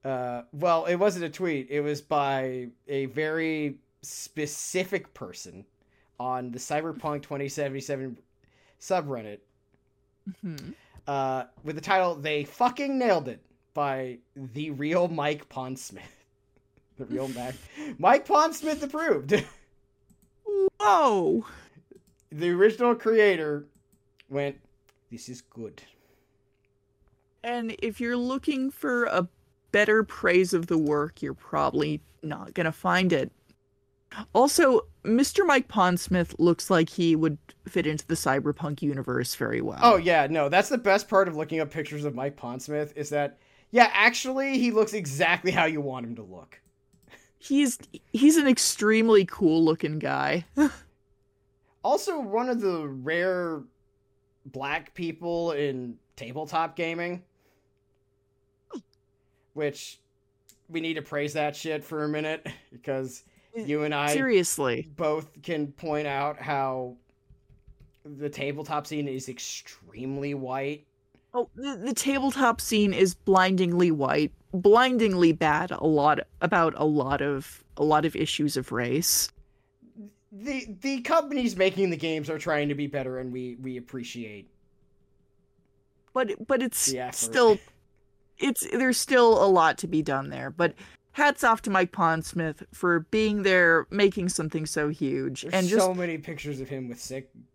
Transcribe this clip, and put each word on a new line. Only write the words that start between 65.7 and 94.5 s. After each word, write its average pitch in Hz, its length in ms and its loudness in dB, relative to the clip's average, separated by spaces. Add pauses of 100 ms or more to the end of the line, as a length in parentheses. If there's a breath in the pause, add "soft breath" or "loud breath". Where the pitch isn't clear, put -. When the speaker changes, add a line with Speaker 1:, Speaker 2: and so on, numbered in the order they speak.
Speaker 1:
point 151 360 -6
out 143 320 -4
how 131 560 -4 (1080)
the 147 240 -10
tabletop 143 560 -6
scene 147 220 -6
is 131 220 -8
extremely 139 1040 -10
white. 139 520 -6 (480)
Speaker 2:
Oh, 240 220 -2
the, 269 200 -8
the 220 180 -6
tabletop 269 680 0
scene 208 320 2
is 180 220 4
blindingly 185 760 4
white, 147 400 0 (220)
blindingly 202 800 6
bad 160 400 0
a - 140 -4
lot, 151 340 4 (220)
about 170 360 2
a 151 80 0
lot 143 360 2
of, 139 420 -6 (140)
a 147 60 2
lot 151 220 4
of 160 100 -2
issues 147 420 -2
of 131 140 -6
race. 120 600 0 (1000)
Speaker 1:
The, 240 360 -10 (140)
the 269 200 -4
companies 277 540 0
making 190 340 2
the 165 80 -2
games 156 320 -4
are 156 80 -6
trying 147 320 -2
to 143 60 -2
be 143 100 -4
better, 131 320 -6
and 127 140 -8
we, 127 240 -8
we 127 220 -10
appreciate 120 760 -12 (1600)
Speaker 2:
But, 226 340 -4
but 254 140 2
it's - 240 -2
Speaker 1:
the 254 140 -2
effort. 123 160 -8
Speaker 2:
still, 226 440 4 (800)
it's, - 340 -2
there's 254 260 2
still 233 460 6
a 202 40 6
lot 165 320 6
to 180 80 -6
be 160 160 0
done 139 260 -4
there. 131 220 -8
But 170 240 0 (380 loud breath)
hats 285 300 2
off 226 200 4
to 220 60 -4
Mike 185 220 2
Pondsmith 165 720 -2 (100)
for 170 280 2 (100)
being 214 320 2
there, 175 460 6
making 196 400 2
something 156 360 -4